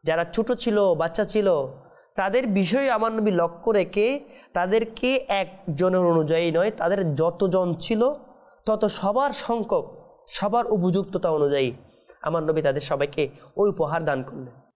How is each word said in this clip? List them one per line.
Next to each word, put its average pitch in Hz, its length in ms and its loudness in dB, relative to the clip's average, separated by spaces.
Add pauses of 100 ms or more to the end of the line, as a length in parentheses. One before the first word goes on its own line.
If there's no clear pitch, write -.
যারা 160 200 0
ছোট 220 280 -2
ছিল, 208 440 2
বাচ্চা 165 280 -2
ছিল, 196 280 2 (640)
তাদের 202 320 0
বিষয়ে 208 440 2
আমার 220 200 0
নবী 214 200 0
লক্ষ্য 170 400 0
রেখে 208 480 0 (340)
তাদেরকে 226 720 0
একজনের 185 720 0
অনুযায়ী 165 520 2
নয়, 185 200 2
তাদের 180 440 0
যতজন 175 600 0
ছিল, 226 380 0 (520)
তত 220 200 2
সবার 208 460 0
সংখ্যক, - 840 -4 (140)
সবার 220 380 0
উপযুক্ততা 185 600 0
অনুযায়ী 143 420 2 (500)
আমার 160 220 -2
নবী 156 180 0
তাদের 143 200 0
সবাইকে 139 480 -2 (280)
ওই 202 120 2
উপহার 160 360 -2
দান 135 180 0
করলেন। 127 300 -14 (220)